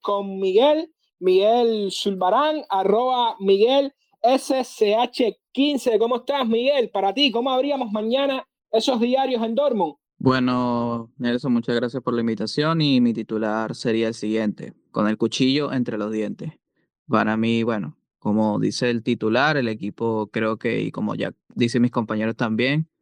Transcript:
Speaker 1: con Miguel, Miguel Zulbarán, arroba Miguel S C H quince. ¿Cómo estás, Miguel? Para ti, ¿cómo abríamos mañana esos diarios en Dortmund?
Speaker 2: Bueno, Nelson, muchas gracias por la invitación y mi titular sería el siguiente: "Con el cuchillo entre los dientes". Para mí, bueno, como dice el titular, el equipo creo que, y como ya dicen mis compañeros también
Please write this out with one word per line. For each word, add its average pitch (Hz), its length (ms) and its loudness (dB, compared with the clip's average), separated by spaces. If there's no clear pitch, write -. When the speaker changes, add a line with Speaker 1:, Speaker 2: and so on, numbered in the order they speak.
Speaker 1:
con 196 380 -4
Miguel, 269 520 2
Miguel 208 720 2
Zulbarán, 214 760 0
arroba 226 720 0
Miguel 226 540 4
S 262 400 2
C 214 320 0
H 233 420 0
quince. 254 480 0
¿Cómo 233 160 2
estás, 262 320 -2
Miguel? 240 420 2
Para 196 240 -2
ti, 285 160 2
¿cómo 240 220 -2
abríamos 262 400 -2
mañana 254 520 -2
esos 226 280 0
diarios 254 440 0
en 226 100 -4
Dortmund? 220 440 0
Speaker 2:
Bueno, 123 1000 0
Nelson, 123 340 -2
muchas 117 220 0
gracias 120 260 -2
por 120 140 -2
la 113 60 0
invitación 131 600 -2
y 135 200 4
mi 117 120 4
titular 110 640 -4
sería 113 320 0
el 110 80 -4
siguiente: 107 580 -4
"Con 107 180 0
el 110 120 -2
cuchillo 131 520 0
entre 120 280 -4
los 104 120 -4
dientes". 107 420 -6
Para 110 300 0
mí, 113 240 0
bueno, 113 380 -4
como 107 400 0
dice 107 320 0
el 117 140 -2
titular, 123 540 0
el 123 100 0
equipo 110 680 -4
creo 110 240 -2
que, 110 240 -2
y 110 80 -4
como 107 240 -6
ya - 200 -6
dicen 120 300 0
mis 123 80 0
compañeros 110 440 -4
también 127 540 -2